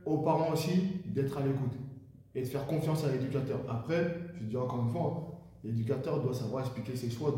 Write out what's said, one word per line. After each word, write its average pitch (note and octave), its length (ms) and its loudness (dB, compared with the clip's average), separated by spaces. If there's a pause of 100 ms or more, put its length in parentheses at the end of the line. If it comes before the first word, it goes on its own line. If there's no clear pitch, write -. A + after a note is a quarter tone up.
aux D#3 140 2
parents D#3+ 340 4
aussi, F3+ 520 2
d'être C3+ 320 0
à C#3+ 40 0
l'écoute C3 320 2 (640)
et B2+ 80 -2
de B2 40 -2
faire C#3+ 180 -2
confiance D#3 380 2
à C3+ 80 4
l'éducateur. B2+ 480 0 (100)
Après, E3 480 0 (220)
je A2+ 60 -6
dis G#2+ 120 -4
encore B2 260 0
une A#2 60 2
fois, E3 120 0 (280)
hein, - 40 -10 (320)
l'éducateur A#2 560 0
doit B2+ 120 2
savoir A#2 300 -2
expliquer B2 320 -4
ses A#2 140 -2
choix, D3 280 0